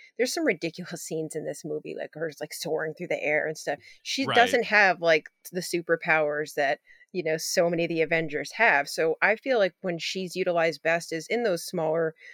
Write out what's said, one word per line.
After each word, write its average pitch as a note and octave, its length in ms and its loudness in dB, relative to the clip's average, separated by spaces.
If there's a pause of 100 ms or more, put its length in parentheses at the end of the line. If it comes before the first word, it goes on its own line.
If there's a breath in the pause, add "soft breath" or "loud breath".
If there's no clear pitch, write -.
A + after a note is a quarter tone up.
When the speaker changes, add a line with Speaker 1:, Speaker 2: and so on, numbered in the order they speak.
(180 loud breath)
Speaker 1:
there's B3+ 160 0
some E4 120 -2
ridiculous E3+ 580 -2
<laughs> - 20 -10
scenes D#3+ 300 -4
in D3+ 100 -6
this D3+ 200 -8
movie, D3+ 320 -6
like, C#3+ 180 -8
her, D#3 160 -6 (100)
like, D3+ 120 -8
soaring D#3 400 -4
through F3 140 -10
the - 160 -2
air D3 240 2
and D#3 100 -6
stuff. - 220 -4 (240 loud breath)
She - 240 -4
Speaker 2:
Right. C4+ 40 0
Speaker 1:
doesn't A#3 340 4
have, F#3+ 360 4
like, D#3+ 280 4 (220)
the F3+ 100 -4
superpowers D#3 920 0
that, C#3+ 260 0 (320 soft breath)
you F3 100 -4
know, D#3 140 0
so E3+ 320 2
many E3+ 160 0
of D#3 40 -2
the E3 120 0
Avengers D#3 520 -2
have. D#3+ 360 4
So D#3+ 320 0
I G3+ 160 4
feel B3+ 220 0
like F#3 220 2
when F3 160 -4
she's F#3 380 -6
utilized E3+ 480 0
best E3 300 0
is D#3+ 160 -6
in A#3+ 140 0
those F3+ 220 0
smaller D#3+ 480 0 (200 loud breath)